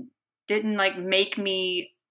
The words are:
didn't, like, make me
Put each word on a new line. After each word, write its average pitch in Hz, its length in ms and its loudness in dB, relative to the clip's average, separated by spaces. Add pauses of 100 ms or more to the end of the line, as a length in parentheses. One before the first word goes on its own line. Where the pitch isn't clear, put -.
(480)
didn't, 214 280 0
like, 190 200 2
make 190 400 0
me 185 560 -2 (180)